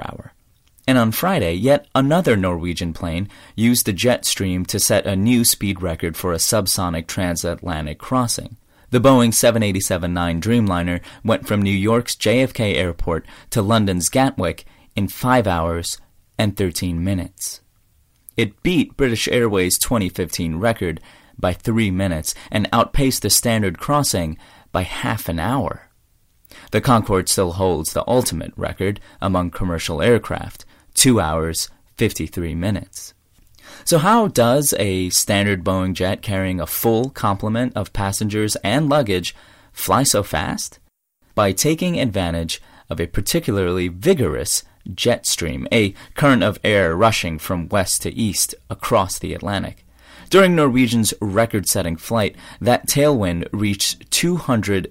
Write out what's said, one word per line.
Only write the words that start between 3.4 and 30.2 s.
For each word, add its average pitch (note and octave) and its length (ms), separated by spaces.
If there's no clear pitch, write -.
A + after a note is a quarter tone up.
used A#2 300
the A2 80
jet G#2+ 320
stream F2+ 420
to G2+ 120
set - 260
a G2+ 100
new A#2 280
speed G2 380
record E2 340
for F#2 160
a E2 60
subsonic F2+ 680
transatlantic E2+ 960
crossing. - 580
The B2 100
Boeing A#2+ 320
seven A#2 280
eighty-seven F#2 520
nine F2 280
Dreamliner F2+ 600
went - 240
from G#2 140
New G2 80
York's G#2+ 460
J A#2+ 260
F C3 120
K G#2 220
Airport E2 500
to A#2 120
London's G2 480
Gatwick C3 560
in G2+ 140
five B2+ 360
hours E2+ 540
and G#2+ 180
thirteen F2 480
minutes. - 560
It A2 260
beat E3 320
British A#2+ 320
Airways' G#2 500
twenty G#2+ 300
fifteen E2+ 480
record F2+ 460
by F#2 140
three A2 400
minutes F2+ 420
and G#2+ 220
outpaced C3 520
the G#2 60
standard G#2+ 480
crossing F#2+ 600
by F2+ 120
half A2+ 440
an E2+ 100
hour. F2+ 520
The G#2+ 80
Concorde G#2 480
still F2+ 260
holds F2 380
the - 160
ultimate A2+ 480
record - 460
among F2+ 320
commercial E2 500
aircraft, F#2 640